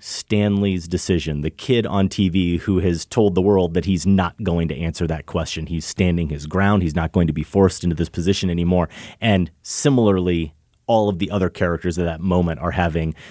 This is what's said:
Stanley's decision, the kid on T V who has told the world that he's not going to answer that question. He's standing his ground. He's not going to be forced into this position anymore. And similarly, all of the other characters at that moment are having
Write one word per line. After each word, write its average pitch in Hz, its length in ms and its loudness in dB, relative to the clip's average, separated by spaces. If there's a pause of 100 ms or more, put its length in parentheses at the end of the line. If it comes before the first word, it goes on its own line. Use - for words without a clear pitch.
Stanley's 101 840 -2
decision, 82 540 -2
the 78 100 -4
kid 120 340 0
on 95 240 0
T 98 200 0
V 87 280 0
who 92 220 0
has 87 260 0
told 101 300 2
the 92 60 4
world 92 340 2
that 87 100 0
he's 90 220 0
not 95 360 2
going 85 260 0
to 69 80 -6
answer 82 300 -4
that 78 200 -6
question. 78 400 -6
He's 82 180 -6
standing 87 440 0
his 73 160 -6
ground. 98 380 2
He's 76 120 -2
not 80 180 -2
going 87 140 4
to 78 60 0
be 76 100 -4
forced 95 420 2
into 85 100 0
this 82 140 -2
position 92 400 -2
anymore. 85 400 0 (320)
And 95 280 2 (120)
similarly, 92 920 0 (320)
all 110 200 2
of 95 120 -2
the 87 120 -2
other 95 180 0
characters 85 480 -2
at 90 60 -2
that 82 160 -4
moment 87 400 0
are 85 120 -2
having 82 440 0 (160)